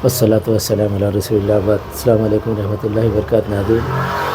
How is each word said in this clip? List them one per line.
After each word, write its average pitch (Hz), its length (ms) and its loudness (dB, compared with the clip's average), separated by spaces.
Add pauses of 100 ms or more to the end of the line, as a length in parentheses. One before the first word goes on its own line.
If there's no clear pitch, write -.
والصلاة 110 480 2
والسلام 104 420 0
على 101 160 0
رسول 101 320 0
الله. 104 180 2
بعد. 101 200 0
السلام - 420 0
عليكم 110 300 0
ورحمة 104 380 -4
الله 110 160 0
وبركاته. 107 460 0
నాది, 104 300 0 (540)